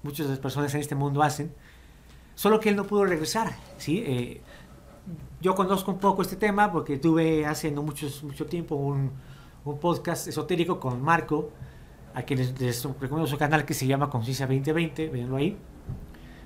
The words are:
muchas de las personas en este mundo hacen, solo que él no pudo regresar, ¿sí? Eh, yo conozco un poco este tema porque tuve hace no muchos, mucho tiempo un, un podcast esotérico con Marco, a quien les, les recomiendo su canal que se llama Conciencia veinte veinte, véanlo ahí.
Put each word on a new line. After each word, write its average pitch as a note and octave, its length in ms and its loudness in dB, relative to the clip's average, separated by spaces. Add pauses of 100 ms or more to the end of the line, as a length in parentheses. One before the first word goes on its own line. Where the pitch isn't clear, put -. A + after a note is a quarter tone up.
muchas D3 220 -4
de C3+ 80 0
las C3+ 60 -4
personas C#3 360 -2
en D3 60 0
este D3 140 -4
mundo C#3+ 280 2
hacen, C#3+ 300 0 (800)
solo G#3+ 240 6
que G#3+ 80 0
él G#3 80 6
no G3 100 0
pudo G3+ 200 4
regresar, E3+ 480 0 (240)
¿sí? G3 280 -2
Eh, B2 360 -2 (960)
yo F#3 160 2
conozco F#3+ 360 2
un F#3 60 -2
poco F#3+ 260 4
este F#3 120 -4
tema G#3 380 4
porque C#3+ 240 0
tuve D#3+ 480 4
hace D3+ 260 -2
no C#3+ 120 -2
muchos, D3 380 -6
mucho D3 240 -8
tiempo E3 300 -4
un, C#3 340 0 (540)
un C#3+ 160 -6
podcast - 480 0
esotérico E3 500 0
con B2+ 240 -4
Marco, D#3 500 2 (640)
a B2 100 -6
quien C3 160 0
les, B2+ 200 0
les B2 240 0
recomiendo C#3 440 -2
su C#3 100 -2
canal D3 260 4
que B2+ 100 -2
se C3 140 0
llama C#3 220 4
Conciencia C3 360 -2
veinte C3+ 280 2
veinte, D#3+ 340 0
véanlo C3 300 -4
ahí. E3 200 2 (880)